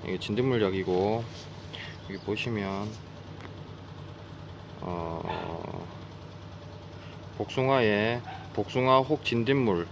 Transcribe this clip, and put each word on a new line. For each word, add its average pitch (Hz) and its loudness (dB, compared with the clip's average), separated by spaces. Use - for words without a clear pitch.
이게 90 0
진딧물 120 4
약이고 95 4
여기 95 -6
보시면, 104 -2
어, 85 -4
복숭아에 117 4
복숭아 127 6
혹 139 2
진딧물 117 4